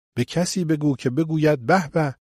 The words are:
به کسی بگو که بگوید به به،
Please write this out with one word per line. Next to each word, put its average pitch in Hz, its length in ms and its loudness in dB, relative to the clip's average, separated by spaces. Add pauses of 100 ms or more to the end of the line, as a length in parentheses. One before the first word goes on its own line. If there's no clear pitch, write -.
(160)
به 120 100 0
کسی 175 400 -2
بگو 147 300 0
که - 140 -4
بگوید 151 560 0
به 165 280 2
به، 151 220 -2 (220)